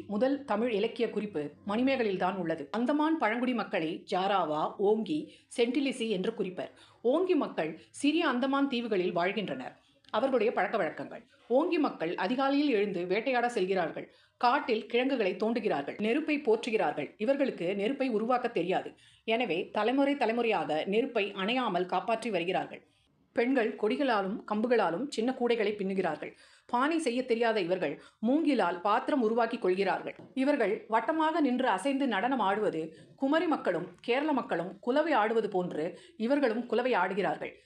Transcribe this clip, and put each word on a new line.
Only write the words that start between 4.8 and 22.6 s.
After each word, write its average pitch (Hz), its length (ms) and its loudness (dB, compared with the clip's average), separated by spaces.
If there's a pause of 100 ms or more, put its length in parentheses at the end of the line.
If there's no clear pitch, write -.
ஓங்கி, 208 380 2 (300)
சென்டிலிசி 254 600 0
என்று 190 220 -2
குறிப்பர். 180 400 -8 (320)
ஓங்கி 339 320 2
மக்கள் 175 360 -2 (200)
சிறிய 311 360 2
அந்தமான் 269 420 2
தீவுகளில் 202 460 0
வாழ்கின்றனர். 180 600 -2 (360)
அவர்களுடைய 233 400 2
பழக்க 208 240 0
வழக்கங்கள். 151 480 -4 (260)
ஓங்கி 320 280 2
மக்கள் 175 380 0
அதிகாலையில் 269 560 2
எழுந்து 196 320 0
வேட்டையாட 233 440 0
செல்கிறார்கள். 185 580 -2 (340)
காட்டில் 247 460 2
கிழங்குகளை 233 480 2
தோண்டுகிறார்கள். 208 640 -2
நெருப்பை 277 400 0
போற்றுகிறார்கள். 214 720 0 (100)
இவர்களுக்கு 247 560 0
நெருப்பை 262 340 0
உருவாக்க 233 400 0
தெரியாது. 175 420 -2 (380)
எனவே 220 300 0 (120)
தலைமுறை 269 460 2
தலைமுறையாக 214 680 0
நெருப்பை 220 460 0
அணையாமல் 196 580 -2
காப்பாற்றி 220 400 -2
வருகிறார்கள். 170 520 -2 (540)